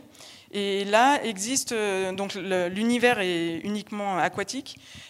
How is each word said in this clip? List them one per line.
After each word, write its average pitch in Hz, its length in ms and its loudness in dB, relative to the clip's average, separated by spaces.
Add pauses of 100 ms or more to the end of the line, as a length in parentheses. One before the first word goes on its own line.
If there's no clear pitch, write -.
(520)
Et 202 340 0
là 233 380 6
existe, 226 500 -2
euh, 190 380 0
donc 190 220 -4
le, 185 360 0
l'univers 233 500 4
est 170 440 0
uniquement 202 540 -4
aquatique. 196 600 -4 (320)